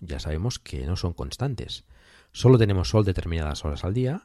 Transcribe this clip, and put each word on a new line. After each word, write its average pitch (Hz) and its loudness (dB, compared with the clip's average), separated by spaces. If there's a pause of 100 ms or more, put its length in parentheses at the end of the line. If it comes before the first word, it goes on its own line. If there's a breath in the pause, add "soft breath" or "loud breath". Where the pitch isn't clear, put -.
ya 76 -10
sabemos 82 -6
que 67 -8
no 85 -2
son 85 -4
constantes. - -8 (480 soft breath)
Solo 127 8
tenemos 101 2
sol 107 4
determinadas 82 -2
horas 76 -4
al 92 -2
día 127 -2